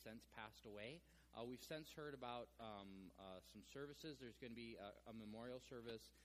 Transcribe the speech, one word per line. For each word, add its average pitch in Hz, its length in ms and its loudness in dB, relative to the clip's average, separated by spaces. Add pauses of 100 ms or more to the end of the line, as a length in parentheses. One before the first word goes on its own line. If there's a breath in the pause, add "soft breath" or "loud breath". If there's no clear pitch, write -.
since 113 320 -2
passed 110 320 -2
away. 110 400 0 (320 loud breath)
Uh, 117 80 6
we've 123 160 2
since 156 320 0
heard 147 240 2
about, 120 400 4
um, 98 640 0
uh, 95 160 0 (160)
some 104 80 -4
services. 143 560 0
There's 120 240 -2
gonna 117 160 0
be 113 240 2
a, 101 80 2 (160)
a 117 80 0
memorial 113 480 2
service 117 480 2 (160 loud breath)